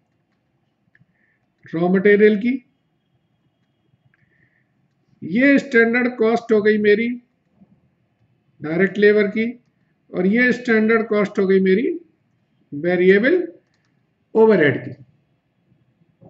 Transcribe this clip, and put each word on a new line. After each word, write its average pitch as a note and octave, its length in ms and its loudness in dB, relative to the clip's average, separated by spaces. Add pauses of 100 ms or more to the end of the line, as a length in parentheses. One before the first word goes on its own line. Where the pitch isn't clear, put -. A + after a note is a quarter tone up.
(1700)
raw E3+ 220 -4
material G#3 480 2
की, A#3 140 -4 (2750)
ये B3+ 360 2
standard A#3+ 580 0
cost A#3 360 -2
हो G#3+ 100 2
गई G#3+ 160 0
मेरी G#3 300 0 (1500)
direct F3 380 -4
labor G#3 300 2
की, A3 180 -6 (680)
और F3+ 140 -2
ये A#3+ 260 2
standard A3 540 0
cost G#3 320 -4
हो G3 80 0
गई F#3+ 140 2
मेरी F#3+ 280 0 (840)
variable F#3 640 0 (1000)
overhead F#3+ 500 2
की। - 80 -14 (1400)